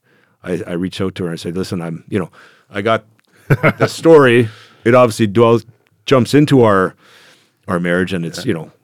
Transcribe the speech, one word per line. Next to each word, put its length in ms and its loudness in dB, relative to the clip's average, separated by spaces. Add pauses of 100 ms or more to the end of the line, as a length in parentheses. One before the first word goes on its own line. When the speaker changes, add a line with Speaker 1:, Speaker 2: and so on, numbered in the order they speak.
(440)
Speaker 1:
I, 220 -8
I 80 -14
reached 280 -8
out 140 -6
to 80 -8
her 60 -6
and 80 -8
I 40 -18
said, 140 -10
Listen, 260 -8
I'm, 280 -12
you 100 -6
know, 120 -10 (380)
I 120 -10
got 240 -2 (200)
<laughs> 220 -20
the 400 0
story. 640 4 (340)
It 120 2
obviously 320 2
dwells, 380 2 (400)
jumps 280 0
into 300 4
our, 320 2 (720)
our 120 -4
marriage, 340 -2
and 120 -6
it's, 140 -12
Speaker 2:
Yeah. 60 -12
Speaker 1:
you 100 -2
know, 160 -14 (120)